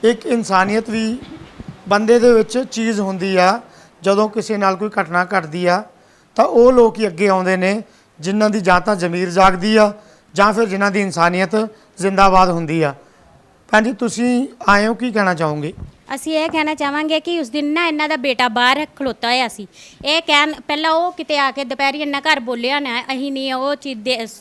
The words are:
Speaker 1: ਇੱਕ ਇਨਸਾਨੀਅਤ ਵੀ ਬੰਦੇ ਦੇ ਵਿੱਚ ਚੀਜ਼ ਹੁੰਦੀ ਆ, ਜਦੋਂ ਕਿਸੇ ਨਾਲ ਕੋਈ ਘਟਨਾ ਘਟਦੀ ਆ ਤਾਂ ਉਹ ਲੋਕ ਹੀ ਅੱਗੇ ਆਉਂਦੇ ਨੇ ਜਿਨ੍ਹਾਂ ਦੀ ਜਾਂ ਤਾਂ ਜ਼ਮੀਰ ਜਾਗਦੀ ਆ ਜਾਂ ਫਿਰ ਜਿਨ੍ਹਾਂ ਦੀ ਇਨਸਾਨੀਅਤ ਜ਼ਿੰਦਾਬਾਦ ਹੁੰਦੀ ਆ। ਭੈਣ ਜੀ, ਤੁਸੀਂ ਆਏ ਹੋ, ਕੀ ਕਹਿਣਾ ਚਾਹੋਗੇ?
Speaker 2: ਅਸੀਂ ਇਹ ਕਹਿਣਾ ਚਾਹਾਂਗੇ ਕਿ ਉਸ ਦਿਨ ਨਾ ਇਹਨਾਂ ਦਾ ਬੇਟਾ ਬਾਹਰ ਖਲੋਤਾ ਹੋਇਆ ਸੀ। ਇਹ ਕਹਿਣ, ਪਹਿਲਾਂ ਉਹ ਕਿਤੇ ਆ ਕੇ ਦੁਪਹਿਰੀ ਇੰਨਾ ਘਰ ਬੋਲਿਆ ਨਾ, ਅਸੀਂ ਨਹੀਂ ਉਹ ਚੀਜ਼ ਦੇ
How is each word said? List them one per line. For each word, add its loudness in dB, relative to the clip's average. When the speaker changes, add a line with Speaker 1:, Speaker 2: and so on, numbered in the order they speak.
Speaker 1:
ਇੱਕ 0
ਇਨਸਾਨੀਅਤ 0
ਵੀ -4
ਬੰਦੇ 4
ਦੇ 6
ਵਿੱਚ 2
ਚੀਜ਼ -2
ਹੁੰਦੀ -2
ਆ, 4
ਜਦੋਂ 2
ਕਿਸੇ -6
ਨਾਲ 2
ਕੋਈ -6
ਘਟਨਾ 0
ਘਟਦੀ -2
ਆ 0
ਤਾਂ 4
ਉਹ 6
ਲੋਕ 4
ਹੀ 0
ਅੱਗੇ -2
ਆਉਂਦੇ 2
ਨੇ -2
ਜਿਨ੍ਹਾਂ 0
ਦੀ -2
ਜਾਂ 4
ਤਾਂ 0
ਜ਼ਮੀਰ -4
ਜਾਗਦੀ 4
ਆ 4
ਜਾਂ 4
ਫਿਰ 0
ਜਿਨ੍ਹਾਂ 0
ਦੀ -2
ਇਨਸਾਨੀਅਤ 0
ਜ਼ਿੰਦਾਬਾਦ 4
ਹੁੰਦੀ -2
ਆ। -2
ਭੈਣ 4
ਜੀ, -2
ਤੁਸੀਂ 0
ਆਏ 4
ਹੋ, 0
ਕੀ -6
ਕਹਿਣਾ 2
ਚਾਹੋਗੇ? -4
Speaker 2:
ਅਸੀਂ -6
ਇਹ 0
ਕਹਿਣਾ -2
ਚਾਹਾਂਗੇ -2
ਕਿ -4
ਉਸ -6
ਦਿਨ -4
ਨਾ 0
ਇਹਨਾਂ -2
ਦਾ -2
ਬੇਟਾ 0
ਬਾਹਰ 2
ਖਲੋਤਾ -4
ਹੋਇਆ 0
ਸੀ। -12
ਇਹ 0
ਕਹਿਣ, 2
ਪਹਿਲਾਂ -4
ਉਹ 0
ਕਿਤੇ -4
ਆ 0
ਕੇ -8
ਦੁਪਹਿਰੀ -4
ਇੰਨਾ -4
ਘਰ 0
ਬੋਲਿਆ -4
ਨਾ, -6
ਅਸੀਂ -6
ਨਹੀਂ -6
ਉਹ -4
ਚੀਜ਼ -12
ਦੇ -4